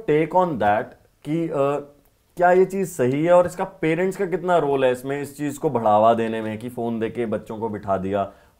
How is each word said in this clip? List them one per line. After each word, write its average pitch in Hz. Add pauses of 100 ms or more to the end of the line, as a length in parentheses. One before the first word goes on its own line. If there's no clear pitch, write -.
(100)
take 156
on 185
that 107 (400)
कि, 160
अ, 143 (460)
क्या 180
ये 185
चीज़ 190
सही 139
है 175
और 175
इसका 185
पेरेंट्स 180
का 196
कितना 175
रोल 139
है 127
इसमें, 135
इस 139
चीज़ 147
को 156
बढ़ावा 113
देने 113
में 110
कि 120
फ़ोन 117
देके 113
बच्चों 107
को 110
बिठा 101
दिया 95 (280)